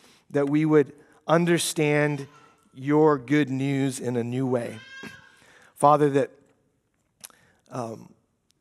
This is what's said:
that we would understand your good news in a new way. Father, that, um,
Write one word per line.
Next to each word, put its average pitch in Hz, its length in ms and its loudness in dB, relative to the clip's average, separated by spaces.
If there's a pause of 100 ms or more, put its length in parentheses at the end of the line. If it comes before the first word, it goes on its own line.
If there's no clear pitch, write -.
(300)
that 143 180 -2
we 151 160 0
would 151 300 2 (340)
understand 151 960 0 (460)
your 147 460 2
good 135 320 0
news 135 500 -2
in 123 160 -4
a 117 80 -2
new 127 220 -4
way. 117 320 -4 (960)
Father, 147 340 4
that, 135 220 0 (1400)
um, 117 440 -12 (460)